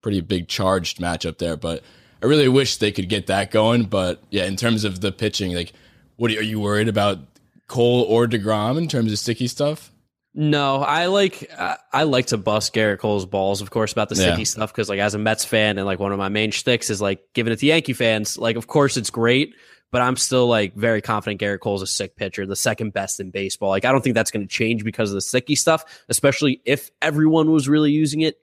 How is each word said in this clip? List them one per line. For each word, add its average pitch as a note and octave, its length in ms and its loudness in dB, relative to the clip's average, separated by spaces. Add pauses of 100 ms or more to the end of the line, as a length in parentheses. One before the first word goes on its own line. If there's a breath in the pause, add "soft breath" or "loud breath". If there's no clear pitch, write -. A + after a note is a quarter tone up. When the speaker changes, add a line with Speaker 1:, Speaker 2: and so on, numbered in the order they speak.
Speaker 1:
pretty G2+ 180 0
big F2 280 -4
charged F#2+ 500 0
matchup E2+ 400 -4
there. E2+ 180 -4
But E2 260 -6 (400 soft breath)
I A2 40 0
really C#3+ 220 4
wish C3 280 2
they G#2+ 160 0
could F#2 160 -4
get G2+ 200 -2
that G2 220 0
going. A2+ 340 4
But F#2+ 460 -2
yeah, G2 140 0
in F#2+ 120 -4
terms A2+ 280 0
of F#2 160 -4
the G2+ 100 -2
pitching, G2 440 -4
like, F2 180 -6 (440 soft breath)
what A#2 140 0
are A2 40 0
you, G#2+ 60 -4
are - 20 -2
you G#2+ 180 -4
worried G#2 280 2
about G2+ 300 2 (500)
Cole A#2+ 340 4
or A2+ 240 4
DeGrom A2 520 0
in E3 100 -4
terms A2+ 240 0
of G#2 60 -4
sticky A#2 280 -4
stuff? C#3+ 460 -4 (420)
Speaker 2:
No, D3 420 0
I D3 300 0
like, G3 500 0
uh, - 200 -4 (160)
I C3+ 120 2
like C3 220 2
to A#2+ 100 -2
bust G#2+ 380 0
Gerrit G#2+ 240 2
Cole's G2+ 280 -2
balls, G2 360 -2
of G#2 80 -14
course, A2 220 -2
about G#2+ 160 -2
the G#2+ 80 -4
sticky F2+ 260 2
Speaker 1:
Yeah. - 20 -4
Speaker 2:
stuff, - 280 -4
'cause, G#2 160 -4
like, G2 120 -2
as G#2 140 2
a G#2+ 40 -2
Mets A2 260 0
fan G#2+ 340 2
and, G2 80 -2
like, F#2+ 120 -2
one G2 140 -2
of G2 60 -2
my G2 100 -2
main G#2+ 220 0
shticks A#2 400 0
is, G2+ 100 -2
like, G2 200 -2 (120)
giving A#2 200 0
it G#2+ 80 -2
to C3+ 60 2
Yankee D#3 280 2
fans. A2 440 0
Like, A2+ 180 0
of A#2 120 -10
course, C#3 280 2
it's A2+ 140 -4
great, B2 440 2 (360 soft breath)
but B2 120 2
I'm B2+ 140 2
still, B2+ 300 2
like, G#2+ 300 2
very A2 260 0
confident G#2 380 -4
Gerrit G2+ 180 -2
Cole's G2+ 240 -2
a F#2+ 40 -6
sick - 280 -6
pitcher, G2 320 -8
the G2 80 -6
second A2 380 -4
best G2 260 -6
in F#2+ 120 -10
baseball. G2 400 -4
Like, G2 140 0
I B2 60 4
don't C3+ 120 4
think B2+ 120 0
that's A2 160 0
gonna G#2 160 -6
change A2+ 380 -2
because A2 260 -2
of G2 60 -4
the F#2+ 40 -2
sticky B2+ 360 -2
stuff, D#3+ 280 0 (240 loud breath)
especially C3+ 560 2
if - 280 -2 (100)
everyone D#3 480 4
was D3 180 2
really D3+ 220 4
using D3+ 300 0
it. D#3+ 220 0